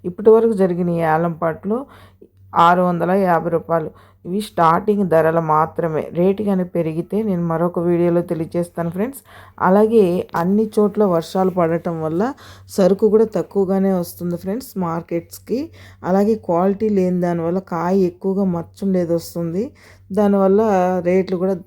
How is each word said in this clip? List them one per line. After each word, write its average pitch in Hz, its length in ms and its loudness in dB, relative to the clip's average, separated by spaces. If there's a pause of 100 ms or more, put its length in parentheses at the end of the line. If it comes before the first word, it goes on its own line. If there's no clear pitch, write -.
ఇప్పటి 208 320 2
వరకు 226 260 2
జరిగిన 175 360 0
ఈ - 20 -2 (140)
ఏలం 170 280 0
పాటలో 180 360 -4 (880)
ఆరు 180 200 4
వందల 175 240 -2 (140)
యాభై 165 280 0
రూపాయలు. 160 360 -2 (360)
ఇవి 185 220 -4
స్టార్టింగ్ 190 640 2
ధరలు 160 300 2 (100)
మాత్రమే. 160 500 -2 (160)
రేటు 196 300 0
కానీ 185 260 -2
పెరిగితే 170 440 -4 (100)
నేను 175 240 -2
మరొక 170 340 -2
వీడియోలో 175 360 2 (100)
తెలియజేస్తాను 170 640 -6
ఫ్రెండ్స్. 226 260 -6 (460)
అలాగే 214 360 6 (380)
అన్ని 202 240 2 (100)
చోట్ల 208 300 2 (100)
వర్షాలు 180 440 0
పడటం 170 360 -2 (100)
వల్ల 165 160 -2 (540)
సరుకు 196 380 2
కూడా 220 140 6 (100)
తక్కువగానే 190 640 0
వస్తుంది 175 420 -6
ఫ్రెండ్స్ 214 280 -8 (140)
మార్కెట్స్కి. 170 720 -6 (500)
అలాగే 202 260 2 (140)
క్వాలిటీ 190 400 0 (100)
లేని 180 280 0
దానివల్ల 175 340 -2 (120)
కాయ 175 240 0 (140)
ఎక్కువగా 190 440 -2
మచ్చ - 220 -10 (100)
ఉండేది 180 320 0
వస్తుంది. 170 460 -6 (540)
దానివల్ల 202 420 4 (480)
రేట్లు 185 360 0
కూడా 190 220 -2